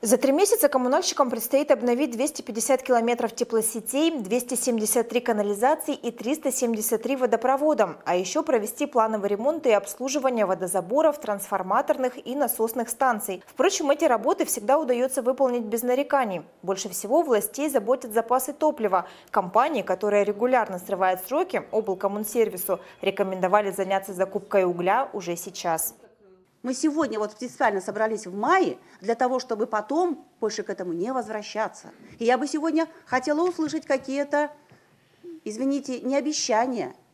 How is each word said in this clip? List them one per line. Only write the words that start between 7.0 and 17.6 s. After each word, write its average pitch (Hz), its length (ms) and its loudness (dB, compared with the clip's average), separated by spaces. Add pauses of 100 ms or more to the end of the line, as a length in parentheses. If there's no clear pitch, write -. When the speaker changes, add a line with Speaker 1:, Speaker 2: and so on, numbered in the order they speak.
Speaker 1:
три 269 140 -2
водопровода, 247 880 2
а 170 100 0
еще 190 280 0
провести 220 440 0
плановый 220 440 0
ремонт 262 360 -2
и 240 60 6
обслуживание 247 760 0
водозаборов, 190 720 0
трансформаторных 208 960 -2 (120)
и 240 80 -6
насосных 233 540 -2
станций. 214 580 -2
Впрочем, 330 440 0
эти 302 140 2
работы 269 400 2
всегда 247 340 2
удается 254 440 0
выполнить 247 420 2
без 226 180 -4
нареканий. 254 600 0 (200)
Больше 190 280 -4
всего 247 320 2
властей 269 460 0